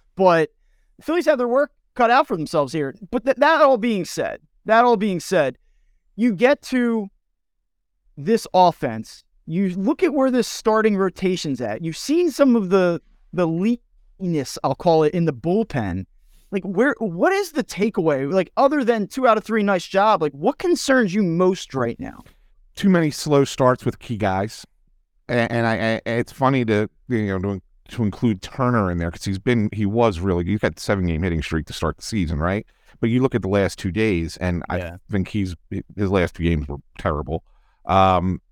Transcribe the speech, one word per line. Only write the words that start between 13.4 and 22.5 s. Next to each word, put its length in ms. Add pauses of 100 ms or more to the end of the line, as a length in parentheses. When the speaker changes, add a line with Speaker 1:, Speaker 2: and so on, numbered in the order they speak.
Speaker 1:
leanness, 1120
I'll 120
call 280
it, 120
in 100
the 80
bullpen. 720 (460)
Like, 120
where, 360
what 340
is 200
the 120
takeaway? 640
Like, 280
other 260
than 240
two 180
out 120
of 60
three, 180
nice 240
job, 340
like, 120
what 260
concerns 560
you 80
most 520
right 240
now? 240 (520)